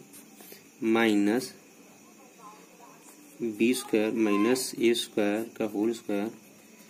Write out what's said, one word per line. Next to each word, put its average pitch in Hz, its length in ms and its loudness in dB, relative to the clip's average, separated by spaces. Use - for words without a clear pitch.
माइनस 110 680 2
बी 113 160 4
स्क्वायर 110 440 0
माइनस 110 600 2
ए 117 140 4
स्क्वायर 110 640 -2
का 113 60 -4
होल 107 180 0
स्क्वायर 107 380 -4